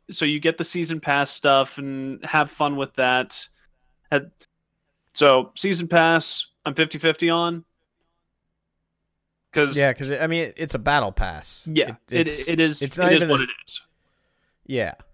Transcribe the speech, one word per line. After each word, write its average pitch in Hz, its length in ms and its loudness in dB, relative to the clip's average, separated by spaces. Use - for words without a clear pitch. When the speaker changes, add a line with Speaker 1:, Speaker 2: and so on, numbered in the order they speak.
Speaker 1:
so - 140 -2
you 151 140 0
get 165 180 0
the 165 80 -4
season 165 340 -4
pass 143 320 0
stuff 139 460 2
and 135 480 -10
have 151 260 0
fun 143 240 -2
with 139 200 -6
that. 127 500 0
Had, 147 200 -2
so 135 420 6
season 170 320 -2
pass, 165 580 2
I'm 143 80 -4
fifty 156 240 -2
fifty 160 320 0
on. 170 340 0
'Cause 143 240 0
Speaker 2:
Yeah, 139 160 4
'cause 135 180 -8
it, 139 100 -4
I 160 60 0
mean, 165 300 -2
it's 156 180 -6
a 127 40 -4
battle 123 320 0
pass. 82 540 -6
Speaker 1:
Yeah, 156 300 -2
Speaker 2:
It, - 20 -18
Speaker 1:
it, 165 160 2
Speaker 2:
it's, 147 220 -8
Speaker 1:
it 165 100 0
is, 156 220 0
Speaker 2:
it's 139 160 -6
Speaker 1:
it 180 40 -2
Speaker 2:
not 180 120 4
Speaker 1:
is 160 40 8
Speaker 2:
even 165 120 2
Speaker 1:
what 139 100 2
Speaker 2:
a 131 40 0
Speaker 1:
it 123 60 -6
is. - 160 -14
Speaker 2:
Yeah, 113 280 -4